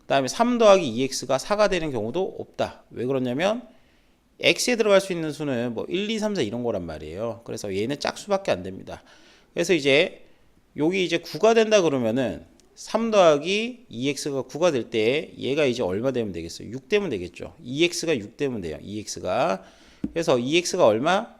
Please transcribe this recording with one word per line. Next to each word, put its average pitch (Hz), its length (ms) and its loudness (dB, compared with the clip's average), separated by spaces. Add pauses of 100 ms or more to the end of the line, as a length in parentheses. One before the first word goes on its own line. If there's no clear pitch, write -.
그 - 40 -20
다음에 135 220 0
삼 240 320 0
더하기 196 280 6
이 117 160 -2
엑스가 135 360 -2
사가 208 280 0
되는 165 240 -2
경우도 123 460 -4
없다. - 540 -8
왜 117 140 -6
그러냐면 135 600 -2 (720)
X에 - 360 2
들어갈 202 260 6
수 190 120 -6
있는 160 180 -4
수는 127 420 -4
뭐 - 160 -4
일, 202 220 -2
이, 220 80 -2
삼, 208 160 -2
사 160 80 0
이런 117 200 -4
거란 107 200 -2
말이에요. 82 600 -8
그래서 107 320 -8
얘는 117 240 -2
짝수밖에 - 520 -4
안 92 100 -2
됩니다. 95 400 -12 (520)
그래서 175 200 0
이제 143 520 2 (520)
여기 180 260 0
이제 165 140 0
구가 208 380 2
된다 214 260 6
그러면은 123 640 0 (300)
삼 226 340 -4
더하기 196 800 4
이 123 200 -4
엑스가 135 340 -4
구가 165 260 0
될 117 220 -2
때 120 460 0
얘가 139 280 0
이제 123 160 0
얼마 107 300 0
되면 113 220 -4
되겠어요? 85 360 -10
육 127 180 -14
되면 208 220 0
되겠죠. - 540 -8
이 143 200 0
엑스가 170 360 0
육 104 180 -12
되면 127 240 -4
돼요. 78 200 -8
이 101 180 -10
엑스가. 117 640 -2 (500)
그래서 160 260 2
이 139 180 0
엑스가 175 300 4
얼마? 160 400 2 (120)